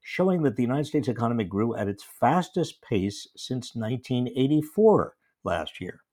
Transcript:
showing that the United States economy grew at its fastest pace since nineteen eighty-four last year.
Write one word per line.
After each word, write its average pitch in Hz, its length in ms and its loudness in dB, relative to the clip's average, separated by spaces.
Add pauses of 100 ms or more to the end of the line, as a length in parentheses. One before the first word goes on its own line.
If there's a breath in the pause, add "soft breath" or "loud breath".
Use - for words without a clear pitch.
showing 180 420 0
that 135 100 2
the 123 80 -2
United 131 240 0
States 135 220 0
economy 117 340 0
grew 101 320 -2
at 107 140 -2
its 101 160 -6
fastest 160 760 0
pace 101 460 -2 (100)
since - 380 -10
nineteen 123 640 -4
eighty-four 151 800 4 (260)
last 85 380 -4
year. 90 200 -12 (120)